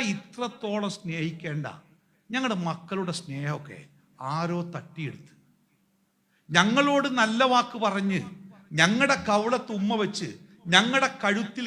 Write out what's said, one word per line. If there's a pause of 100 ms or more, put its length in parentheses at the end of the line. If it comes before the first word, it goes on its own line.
(140)
ഇത്രത്തോളം
സ്നേഹിക്കേണ്ട (640)
ഞങ്ങളുടെ (120)
മക്കളുടെ
സ്നേഹമൊക്കെ (560)
ആരോ (160)
തട്ടിയെടുത്ത്, (1160)
ഞങ്ങളോട് (120)
നല്ല (100)
വാക്ക്
പറഞ്ഞ്, (580)
ഞങ്ങളുടെ (120)
കവളത്ത്
ഉമ്മ
വെച്ച്, (440)
ഞങ്ങളുടെ (140)
കഴുത്തിൽ